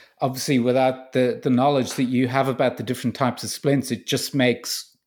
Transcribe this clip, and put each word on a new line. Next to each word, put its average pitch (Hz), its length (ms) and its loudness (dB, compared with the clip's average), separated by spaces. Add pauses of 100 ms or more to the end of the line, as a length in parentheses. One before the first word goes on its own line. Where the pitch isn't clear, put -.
(220)
obviously, 131 380 0
without 127 520 0
the, 123 320 0
the 151 60 0
knowledge 127 440 2
that 135 120 0
you 127 240 0
have 135 180 0
about 127 300 0
the 123 60 -8
different 123 320 -4
types 123 280 -2
of 107 60 -8
splints, 139 420 0
it 110 160 -8
just - 260 -2
makes - 640 -2 (120)